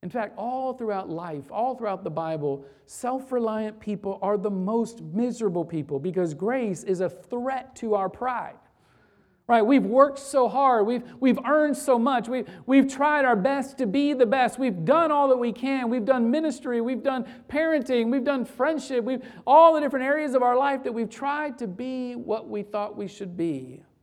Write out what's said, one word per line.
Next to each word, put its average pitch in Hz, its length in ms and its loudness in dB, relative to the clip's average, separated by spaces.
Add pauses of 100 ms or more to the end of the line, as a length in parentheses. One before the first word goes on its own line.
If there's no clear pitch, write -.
In 185 60 -8
fact, 226 260 -6
all 254 360 -6
throughout 214 380 -6
life, 160 400 -10
all 247 240 -4
throughout 202 300 -6
the 180 60 -6
Bible, 151 540 -4 (220)
self-reliant 226 920 -4
people 196 420 -6
are 208 140 0
the 202 140 -2
most 202 500 -2
miserable 180 640 -2
people 151 340 -6
because 170 340 -2
grace 202 520 -4
is 185 160 -2
a 185 80 0
threat 247 680 -6
to 220 180 -2
our 190 140 0
pride. 226 460 -6 (920)
Right? 233 140 6
We've 233 220 6
worked 269 340 6
so 254 300 2
hard. 240 380 4
We've, 240 160 -2 (180)
we've 254 240 4
earned 294 320 2
so 254 220 2
much. 240 300 0
We've, 247 200 -4 (160)
we've 269 240 6
tried 294 360 2
our 240 120 6
best 269 420 0
to 262 80 0
be 285 260 0
the 254 120 4
best. 247 340 2
We've 208 260 -2
done 302 280 4
all 285 160 2
that 262 80 6
we 240 160 -2
can. 262 380 -4
We've 240 140 -2
done 233 260 2
ministry. 277 500 -2
We've 240 220 -4
done 262 240 -2 (220)
parenting. 269 640 0
We've 254 140 0
done 269 200 0
friendship. 269 600 -2
We've, 254 180 -4 (240)
all 320 280 8
the 302 60 2
different 269 260 -2
areas 294 280 -2
of 262 80 4
our 247 140 4
life 269 280 0
that 247 100 -4
we've 226 160 -4
tried 285 480 -6
to 240 80 -8
be 247 480 -8
what 240 340 -6
we 208 140 -6
thought 208 340 -8
we 202 120 -8
should 175 280 -12
be. 147 460 -6 (200)